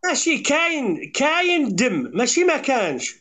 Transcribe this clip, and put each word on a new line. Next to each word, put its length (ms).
ماشي 340
كاين، 720
كاين 640
دم، 380
ماشي 300
ما 140
كانش، 640